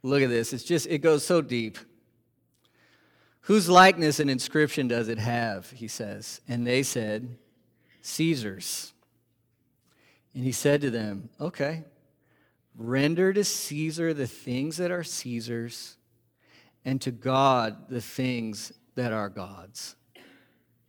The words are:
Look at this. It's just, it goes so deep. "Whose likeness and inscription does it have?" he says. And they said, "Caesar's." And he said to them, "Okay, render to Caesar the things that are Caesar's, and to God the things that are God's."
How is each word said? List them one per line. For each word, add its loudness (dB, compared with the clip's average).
Look 2
at 4
this. 0
It's -8
just, 0
it -2
goes 4
so 2
deep. -4
"Whose 4
likeness 8
and 0
inscription 0
does 0
it -4
have?" -2
he -14
says. -12
And -4
they 2
said, -4
"Caesar's." -4
And -6
he 0
said 2
to 0
them, -6
"Okay, -6
render 2
to 2
Caesar -4
the -4
things -6
that -4
are -4
Caesar's, -8
and -2
to -6
God 2
the -6
things -6
that -4
are -4
God's." -14